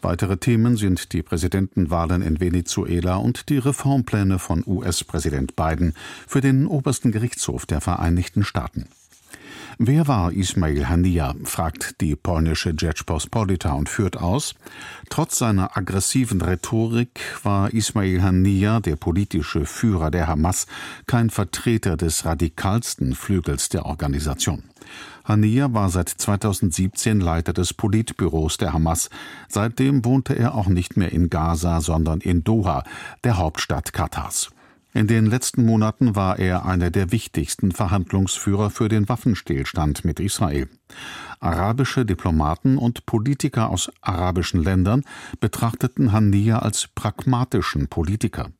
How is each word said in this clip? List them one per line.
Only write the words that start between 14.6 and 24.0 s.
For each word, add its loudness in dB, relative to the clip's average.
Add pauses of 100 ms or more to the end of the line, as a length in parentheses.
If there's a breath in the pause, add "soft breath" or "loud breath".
„Trotz -2
seiner 0
aggressiven 0
Rhetorik -2 (200)
war 0
Ismail 0
Haniyeh 4
der -2
politische -2
Führer 0
der 0
Hamas, 0 (400 loud breath)
kein 2
Vertreter 0
des -2
radikalsten -2
Flügels -2
der -2
Organisation.“ -4 (600 loud breath)